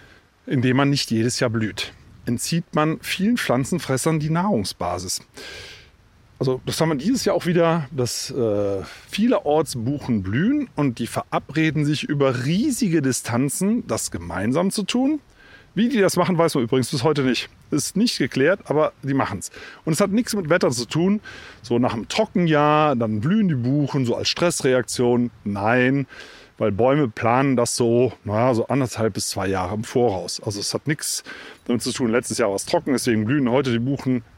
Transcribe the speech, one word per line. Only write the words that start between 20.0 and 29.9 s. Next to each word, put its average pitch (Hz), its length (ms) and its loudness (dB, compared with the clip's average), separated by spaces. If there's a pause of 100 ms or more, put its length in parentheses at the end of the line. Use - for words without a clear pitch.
hat 202 100 2
nichts 226 240 0
mit 180 160 -2
Wetter 175 200 4
zu 117 140 -4
tun. 190 360 0 (420)
So 120 160 0
nach 117 160 2
einem 113 140 -6
Trockenjahr, 151 880 2
dann 110 240 -2
blühen 196 260 2
die 165 80 0
Buchen 135 500 0
so 117 120 0
als 98 120 -4
Stressreaktion. 123 1040 2 (140)
Nein, 123 640 2 (500)
weil 107 140 2
Bäume 131 340 4
planen 123 480 2
das 120 220 0
so, 120 380 4 (100)
naja, 113 280 2
so 113 140 0
anderthalb 113 480 0
bis - 140 -6
zwei 98 180 -4
Jahre 92 280 -2
im 107 100 -6
Voraus. 101 580 0